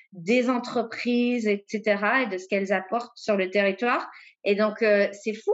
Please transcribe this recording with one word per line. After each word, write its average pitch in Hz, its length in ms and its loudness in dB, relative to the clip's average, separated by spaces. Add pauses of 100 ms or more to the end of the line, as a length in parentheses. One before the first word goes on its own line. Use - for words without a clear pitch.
(100)
des 226 400 0
entreprises, 240 960 -2
et 202 220 0
cetera, 214 560 0
et - 20 -4
de 190 120 -4
ce 185 100 -14
qu'elles 196 240 0
apportent 233 440 -4
sur 214 200 0
le 185 140 0
territoire. 202 600 0 (320)
Et 202 140 2
donc, 214 260 0
euh, 202 300 4
c'est - 220 -6
fou 392 200 -2